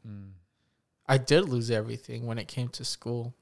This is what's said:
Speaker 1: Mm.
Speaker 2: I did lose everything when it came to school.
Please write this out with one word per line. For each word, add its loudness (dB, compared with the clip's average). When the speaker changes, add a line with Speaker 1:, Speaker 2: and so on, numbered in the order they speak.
Speaker 1:
Mm. -14
Speaker 2:
I 4
did 6
lose 0
everything -2
when -4
it -6
came -2
to -10
school. -4